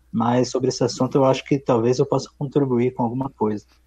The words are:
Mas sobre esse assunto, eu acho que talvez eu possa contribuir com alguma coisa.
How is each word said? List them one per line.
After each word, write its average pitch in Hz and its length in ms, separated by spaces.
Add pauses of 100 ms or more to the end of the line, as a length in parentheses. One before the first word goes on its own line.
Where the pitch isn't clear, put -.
(120)
Mas 120 380
sobre 131 200
esse - 140
assunto, 123 360
eu 135 60
acho 131 200
que 139 140
talvez 120 400
eu 139 60
possa 135 320
contribuir 127 580
com 127 80
alguma 131 260
coisa. 107 360 (220)